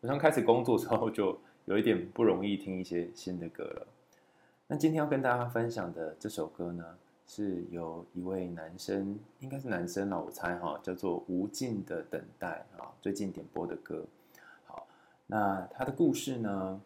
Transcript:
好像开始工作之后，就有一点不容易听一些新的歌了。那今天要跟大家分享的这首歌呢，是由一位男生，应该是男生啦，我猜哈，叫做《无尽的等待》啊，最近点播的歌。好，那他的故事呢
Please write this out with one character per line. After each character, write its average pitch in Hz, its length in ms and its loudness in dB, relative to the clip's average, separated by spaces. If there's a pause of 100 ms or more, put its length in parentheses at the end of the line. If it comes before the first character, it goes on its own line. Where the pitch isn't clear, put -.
好 117 60 -4
像 139 100 2
开 151 140 8
始 135 100 4
工 120 240 8
作 117 100 6
之 95 120 2
后， 117 240 4
就 98 260 2 (280)
有 98 120 4
一 107 60 6
点 95 260 4
不 - 140 2
容 95 200 6
易 101 140 2
听 95 220 -4
一 92 40 -4
些 87 300 -2
新 90 260 -6
的 85 100 -6
歌 - 160 -8
了。 - 200 -8 (800)
那 147 100 -2
今 156 160 6
天 156 60 2
要 151 80 4
跟 139 160 2
大 123 160 4
家 120 80 2
分 117 240 0
享 90 240 -4
的 80 260 -6
这 - 80 -8
首 80 200 -4
歌 87 240 -6
呢， 85 260 -10 (300)
是 92 420 -4
由 85 340 -6 (100)
一 90 80 -6
位 92 260 -4
男 85 320 -10
生， 98 400 -2 (220)
应 131 60 -10
该 139 120 -6
是 135 80 -8
男 90 200 -2
生 98 220 -2
啦， 90 100 0
我 - 120 -6
猜 87 240 -4
哈， 82 260 -4
叫 92 140 -4
做 90 320 -2
《无 92 200 0
尽 113 380 -4
的 85 160 -4
等 - 180 -6 (200)
待》 85 260 -6 (140)
啊， - 100 -12 (100)
最 98 140 -2
近 101 180 -2
点 82 220 -10
播 87 140 -4
的 87 80 -4
歌。 - 280 -8 (600)
好， - 220 -14 (400)
那 98 440 0
他 131 140 -6
的 139 60 -4
故 143 220 4
事 131 240 -2
呢 98 480 -2